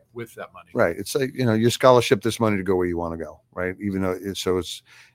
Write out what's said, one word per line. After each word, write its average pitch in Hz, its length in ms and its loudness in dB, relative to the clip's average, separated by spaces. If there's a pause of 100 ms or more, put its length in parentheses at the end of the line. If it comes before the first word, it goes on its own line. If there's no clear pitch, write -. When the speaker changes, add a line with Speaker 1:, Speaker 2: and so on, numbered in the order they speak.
(140)
Speaker 1:
with 117 220 -14
that 101 180 -14
money. 90 200 -20
Speaker 2:
Right. 95 240 2
It's 95 160 -10
like, 135 220 -4
you 127 100 0
know, 113 80 4
you 113 160 4
scholarship 123 540 4
this 113 160 -4
money 107 180 2
to 92 60 -4
go 92 120 0
where 90 120 2
you 87 100 -4
wanna 85 200 -4
go, 76 240 -14 (120)
right? 92 260 -6
Even 98 220 -2
though 92 180 0
it's, 95 200 -8
so 92 180 0
it's, - 240 -6 (340)